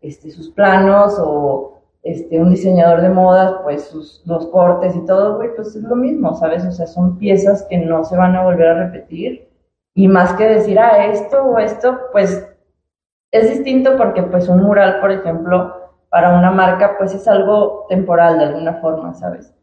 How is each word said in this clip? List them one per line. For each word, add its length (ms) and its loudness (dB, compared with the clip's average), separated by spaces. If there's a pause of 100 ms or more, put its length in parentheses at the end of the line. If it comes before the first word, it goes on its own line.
este, 280 -18
sus 200 -20
planos 680 2
o, 600 -4 (240)
este, 380 -6
un 80 4
diseñador 540 4
de 80 2
modas, 520 4
pues, 220 -6
sus, 400 -18
los 220 -6
cortes 500 0
y 80 -8
todo, 320 0
güey, 180 -6
pues 220 -12
es 60 -12
lo 140 -6
mismo, 380 -4
¿sabes? 300 -4
O 80 -6
sea, 140 -8
son 320 -2
piezas 500 0
que 80 -4
no 280 -2
se 120 -6
van 200 2
a 80 0
volver 240 2
a 180 0
repetir, 640 -12 (440)
y 140 4
más 240 4
que 160 0
decir, 300 2
"Ah, 280 4
esto 380 -2
o 140 0
esto", 400 -2 (140)
pues, 360 -2 (800)
es 200 2
distinto 480 0
porque, 240 0
pues, 260 -2
un 140 4
mural, 400 2
por 100 0
ejemplo, 640 -4 (340)
para 300 2
una 120 4
marca, 460 0
pues, 180 -4
es 140 -4
algo 600 0
temporal 480 2
de 80 2
alguna 340 -6
forma, 320 -6
¿sabes? 400 -14 (100)